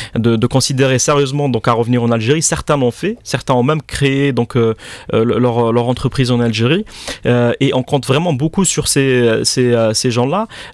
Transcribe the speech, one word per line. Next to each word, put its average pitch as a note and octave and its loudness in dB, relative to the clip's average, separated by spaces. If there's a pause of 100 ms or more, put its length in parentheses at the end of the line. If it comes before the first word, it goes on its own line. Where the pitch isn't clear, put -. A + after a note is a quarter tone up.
(140)
de, A#2 2
de A#2+ 0
considérer C3 2
sérieusement C#3+ 0
donc, A#2 -2
à A#2 4
revenir A#2+ 0
en A#2 2
Algérie. A#2 0
Certains D#3 -2
l'ont B2 2
fait, G#3+ -4
certains - -4
ont B2 2
même D3+ 0
créé C#3 0
donc, A#2+ -2
euh, A2+ 2 (400)
euh, A2+ 2
le-, A#2 2
leur, A#2 2
leur A#2+ 0
entreprise B2+ -2
en A#2+ 0
Algérie. A#2+ 0 (400)
Euh, A#2+ 2
et C#3 2
on C3 0
compte C#3 -2
vraiment D#3+ 0
beaucoup D#3+ 0
sur - -2
ces, B2 2
ces, B2 2
euh, A2+ 2
ces B2 -2
gens-là, C#3 -2 (240)